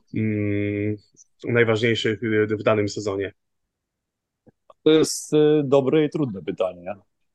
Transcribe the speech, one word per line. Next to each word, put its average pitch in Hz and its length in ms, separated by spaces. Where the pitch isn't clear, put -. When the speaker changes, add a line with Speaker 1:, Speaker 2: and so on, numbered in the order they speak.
Speaker 1:
mm, 104 840
najważniejszych, 113 760
e, 107 40
w 107 60
danym 107 260
sezonie? 98 440
Speaker 2:
To 156 80
jest, - 440
e, 151 300
dobre 139 400
i 143 60
trudne 120 320
pytanie. 90 520